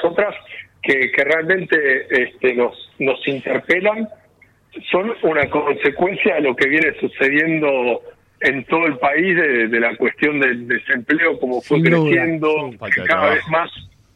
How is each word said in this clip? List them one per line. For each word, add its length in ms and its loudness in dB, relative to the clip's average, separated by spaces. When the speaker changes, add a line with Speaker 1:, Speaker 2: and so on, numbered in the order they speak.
Speaker 1:
otras 320 0
que, 300 0
que 120 0
realmente, 1000 0
este, 320 -2
nos, 440 -2
nos 300 -2
interpelan, 800 -2
son 320 0
una 260 2
consecuencia 880 0
de 60 0
lo 140 0
que 120 2
viene 320 2
sucediendo 1040 0
en 240 0
todo 220 0
el 120 -2
país, 380 2
de, 320 2
de 120 0
la 160 0
cuestión 440 0
del 260 0
desempleo, 720 -2
como 220 -2
fue 200 0
Speaker 2:
Sin 100 4
duda, 120 4
Speaker 1:
creciendo, 460 0
Speaker 2:
sí. 60 -18
Speaker 3:
Falta 240 -2
de 40 -4
Speaker 1:
cada 140 0
Speaker 3:
trabajo. 140 2
Speaker 1:
vez 140 -4
más 220 -2